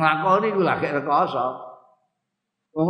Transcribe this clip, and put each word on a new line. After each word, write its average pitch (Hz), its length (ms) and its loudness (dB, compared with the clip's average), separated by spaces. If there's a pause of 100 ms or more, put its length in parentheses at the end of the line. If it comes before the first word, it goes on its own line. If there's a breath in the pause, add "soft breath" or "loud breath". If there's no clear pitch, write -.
nglakoni 175 460 2 (100)
iku 190 80 2
lagi 151 240 0
rekoso. 143 580 0 (1300)
Wong 160 180 0